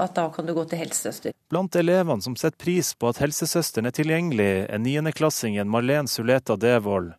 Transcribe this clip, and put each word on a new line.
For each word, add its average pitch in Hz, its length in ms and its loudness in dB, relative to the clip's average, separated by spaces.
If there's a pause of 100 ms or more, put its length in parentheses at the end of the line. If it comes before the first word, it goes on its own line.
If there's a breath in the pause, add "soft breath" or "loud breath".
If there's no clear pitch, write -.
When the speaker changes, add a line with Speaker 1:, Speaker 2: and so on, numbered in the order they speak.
Speaker 1:
at 180 140 -2
da 165 160 0
kan 160 160 -8
du 170 100 -2
gå 165 80 0
til 165 140 -6
helsesøster. - 540 -6 (140)
Speaker 2:
Blant 175 320 -2
elevene 170 460 4
som 123 100 -4
setter 156 240 -2
pris 175 300 0 (100)
på 120 80 0
at 120 160 0
helsesøsteren 147 640 -2
er 123 80 -4
tilgjengelig, 139 720 2
er 107 160 -4
niendeklassingen 135 880 0
Marlene 123 400 0
Suleta 120 480 2
Devold. 101 600 2